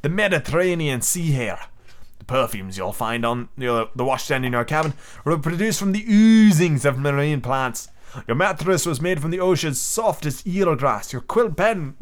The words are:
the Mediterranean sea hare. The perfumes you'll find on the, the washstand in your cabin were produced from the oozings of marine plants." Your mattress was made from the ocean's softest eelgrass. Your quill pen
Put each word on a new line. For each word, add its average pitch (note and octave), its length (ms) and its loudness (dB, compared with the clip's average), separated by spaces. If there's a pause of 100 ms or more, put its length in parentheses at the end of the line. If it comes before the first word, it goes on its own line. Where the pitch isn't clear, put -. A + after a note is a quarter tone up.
the C#3+ 60 0
Mediterranean E3+ 960 0
sea E3 300 -2
hare. A#2 280 -2 (600)
The - 40 -16
perfumes G#2 540 -2
you'll F#2+ 160 -4
find A#2 320 -2
on A#2+ 320 -2
the, A#2+ 360 0
the B2+ 120 -2
washstand C3 400 -2
in B2 80 -2
your A#2+ 100 0
cabin D#3 300 -2 (320)
were E3 120 2
produced E3+ 400 -2
from G3 140 -2
the G#3 180 -2
oozings G#3 760 8
of C#3 120 2
marine C#3+ 440 0
plants." B2+ 480 -2 (380)
Your A#2 80 0
mattress F3 500 0
was E3 140 -2
made E3+ 220 -2
from D#3+ 100 -4
the F#3 80 -4
ocean's E3+ 400 0
softest F3 680 -4
eelgrass. D3 680 0
Your B2 80 -6
quill A3+ 280 0
pen F3+ 520 -2